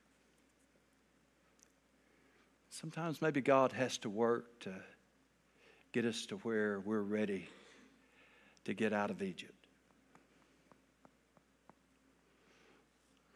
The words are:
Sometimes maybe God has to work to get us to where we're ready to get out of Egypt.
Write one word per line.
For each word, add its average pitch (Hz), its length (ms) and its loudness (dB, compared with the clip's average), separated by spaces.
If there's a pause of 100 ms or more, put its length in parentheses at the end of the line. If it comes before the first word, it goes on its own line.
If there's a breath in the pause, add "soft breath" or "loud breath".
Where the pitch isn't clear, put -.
(2750 soft breath)
Sometimes 160 520 -6
maybe 151 180 4
God 135 340 6
has 123 240 0
to 110 120 -6
work 117 500 0
to 95 140 -10 (1200 soft breath)
get 120 120 2
us 113 220 -2
to 107 120 -8
where 107 420 0
we're 107 200 -2
ready 101 480 -2 (1160 soft breath)
to - 100 -4
get 107 180 0
out 104 200 0
of 92 100 -8
Egypt. 92 300 -8 (3750 soft breath)